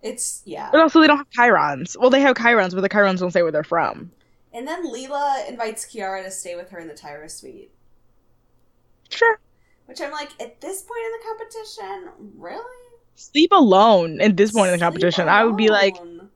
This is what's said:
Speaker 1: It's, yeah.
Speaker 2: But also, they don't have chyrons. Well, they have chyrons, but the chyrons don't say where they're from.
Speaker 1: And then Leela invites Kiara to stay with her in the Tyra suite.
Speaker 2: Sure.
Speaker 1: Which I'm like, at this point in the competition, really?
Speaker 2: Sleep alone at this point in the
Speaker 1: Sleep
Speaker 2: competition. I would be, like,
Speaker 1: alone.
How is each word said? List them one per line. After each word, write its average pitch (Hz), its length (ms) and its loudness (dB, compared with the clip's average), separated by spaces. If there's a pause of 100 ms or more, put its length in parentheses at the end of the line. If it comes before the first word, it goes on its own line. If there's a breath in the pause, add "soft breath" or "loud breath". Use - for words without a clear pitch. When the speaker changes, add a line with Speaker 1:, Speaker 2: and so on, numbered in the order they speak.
Speaker 1:
It's, - 420 -10
yeah. - 260 -14
Speaker 2:
But 302 100 4
also, 320 200 6
they 311 60 8
don't 294 100 4
have 285 140 -12
chyrons. 160 680 2
Well, 247 120 4
they 277 100 4
have 269 160 4
chyrons, 226 380 2
but 196 60 -4
the 202 60 -2
chyrons 196 320 2
don't 180 120 -4
say 175 100 2
where 165 100 0
they're 151 120 -2
from. 170 480 -4 (420)
Speaker 1:
And 247 140 -14
then 339 180 -8
Leela 277 640 -6
invites 226 420 -10
Kiara 190 320 -10
to 185 80 -14
stay 180 240 -12
with 175 140 -16
her 185 80 -20
in 165 100 -16
the 151 60 -18
Tyra 151 380 -20
suite. - 400 -20 (1400)
Speaker 2:
Sure. 453 300 0 (480)
Speaker 1:
Which 254 120 -20
I'm 294 120 -10
like, 294 180 -12 (100)
at 233 220 -16
this 381 220 -14
point 466 200 -12
in 453 100 -10
the 453 140 -16
competition, 427 1080 -16
really? 339 260 -16 (520)
Speaker 2:
Sleep - 360 0
alone 196 680 4
at 202 160 4
this 208 140 4
point 208 160 2
in 180 60 0
the 175 40 -2
Speaker 1:
Sleep 170 80 0
Speaker 2:
competition. 170 440 0
I 208 140 6
would 226 140 0
be, 214 120 4
like, 196 280 2
Speaker 1:
alone. 175 380 -20